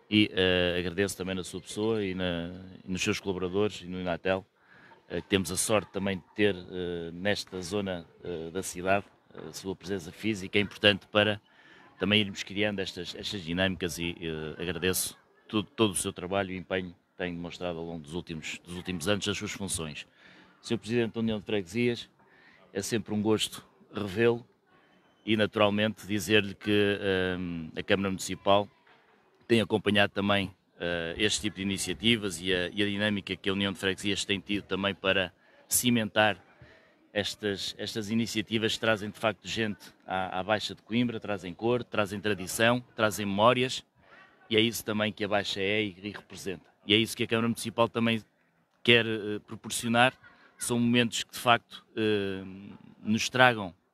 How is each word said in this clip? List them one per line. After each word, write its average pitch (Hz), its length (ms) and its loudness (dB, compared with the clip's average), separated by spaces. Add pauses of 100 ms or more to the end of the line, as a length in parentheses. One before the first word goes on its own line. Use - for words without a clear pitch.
e, 107 240 6
eh, 90 460 4
agradeço 90 360 -2
também 92 180 -6
na 92 100 -4
sua 87 180 -10
pessoa 107 420 -2
e 92 100 -2
na, 87 380 -4 (320)
e 95 80 -8
nos 90 100 -2
seus 104 180 0
colaboradores 92 640 -2
e 87 40 -14
no 92 140 -8
Inatel, 92 460 -2 (640)
eh, 87 120 -4
que - 60 -20
temos 95 240 2
a 92 60 -4
sorte - 340 0
também 98 260 -2
de 80 60 -12 (120)
ter, 101 200 4
eh, 87 580 -6
nesta 95 480 -4
zona, 92 440 -4 (180)
eh, 82 280 -8
da 92 100 -4
cidade, 95 440 0 (440)
a - 20 -12
sua 95 240 -8
presença 90 380 -8
física 101 440 -4
é 104 40 6
importante 101 460 2
para 104 340 2 (580)
também 104 220 4
irmos 98 220 -6
criando 101 360 -4
estas, 90 360 -8
estas 101 260 -10
dinâmicas 87 560 -2
e, 85 240 -4
eh, 78 400 -6
agradeço 87 560 -2 (320)
todo, 104 260 0
todo 110 160 4
o 85 40 -10
seu 98 180 -4
trabalho 92 380 -2
e 92 60 -6
empenho 92 340 -4
que - 260 -20
tem 90 180 -4
demonstrado 87 420 -6
ao 85 60 -8
longo 85 200 -8
dos 73 100 -12
últimos, 82 500 -10
dos 87 120 -14
últimos 90 340 -4
anos 101 160 0
das 101 120 0
suas 104 140 -6
funções. 82 560 -6 (540)
Senhor 117 160 -2
Presidente 113 380 0
da 117 40 -2
União 110 200 -2
de 90 60 -12
Freguesias, 107 640 -2 (600)
é 101 100 -2
sempre 107 320 -2
um 107 80 0
gosto 107 440 0 (280)
revê-lo 113 520 2 (800)
e, 107 120 4
naturalmente, 104 680 2
dizer-lhe 101 480 2
que, 101 480 2
ehm, 92 720 -2
a 92 80 -8
Câmara 98 260 2
Municipal 98 600 0 (800)
tem 117 140 6
acompanhado 104 500 2
também, 98 420 2 (260)
eh, 85 380 -4
este 107 240 0
tipo 98 160 -6
de 95 40 -8
iniciativas 98 800 0
e 92 120 0
a, 90 160 0
e 104 140 -2
a - 20 2
dinâmica 101 500 -2
que - 140 -4
a 95 40 0
União 98 180 0
de 82 80 -12
Freguesias 95 460 -2
tem 98 140 0
tido 101 240 -4
também 98 300 -2
para 95 400 0 (360)
cimentar 107 680 2 (760)
estas, 101 640 -4
estas 104 320 -6
iniciativas 110 640 0
que - 80 -6
trazem, 107 280 0
de - 80 -14
facto, 107 300 -2
gente 107 460 -4 (120)
à, 92 340 -4
à 92 40 -4
Baixa 98 320 -2
de - 60 -20
Coimbra, 120 360 -2
trazem 92 360 -6
cor, 117 280 0
trazem 104 380 -2
tradição, 107 640 2 (100)
trazem 107 320 0
memórias, 123 600 2 (640)
e 110 80 2
é - 20 8
isso 113 240 2
também 107 300 -2
que 107 100 -6
a 101 60 0
Baixa 101 320 0
é 104 200 2
e, 98 220 -4
e 104 60 -8
representa. 90 600 -12 (160)
E 101 80 4
é 110 40 8
isso 110 180 2
que 120 80 -4
a 107 40 -2
Câmara 113 200 2
Municipal 117 400 0
também 113 340 0 (640)
quer, 117 220 8
eh, 104 420 -4
proporcionar. 117 640 2 (440)
São 120 220 -2
momentos 120 440 2
que, - 80 -12
de - 80 -12
facto, - 460 2 (100)
eh, 101 480 0 (580)
nos 110 280 0
tragam 117 440 4 (200)